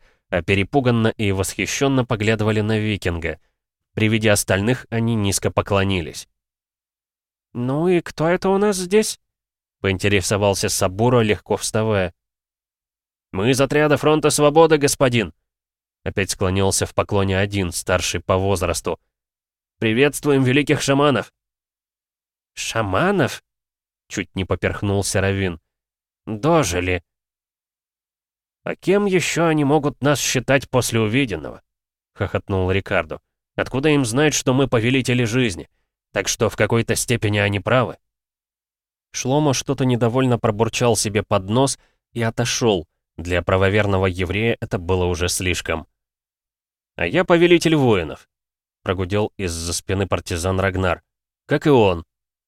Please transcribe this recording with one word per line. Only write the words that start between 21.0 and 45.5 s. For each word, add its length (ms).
«Шаманов?» 880
чуть 280
не 80
поперхнулся 760
Равин. 400
«Дожили!» 800
«А 140
кем 300
ещё 400
они 180
могут 360
нас 200
считать 500
после 300
увиденного?» 600
хохотнул 560
Рикардо. 500
«Откуда 320
им 160
знать, 300
что 200
мы 140
повелители 560
жизни? 440
Так 160
что 200
в 60
какой-то 400
степени 440
они 200
правы». 400
Шломо 420
что-то 320
недовольно 540
пробурчал 560
себе 300
под 260
нос 280
и 100
отошёл. 640
Для 260
правоверного 640
еврея 540
это 180
было 280
уже 220
слишком. 580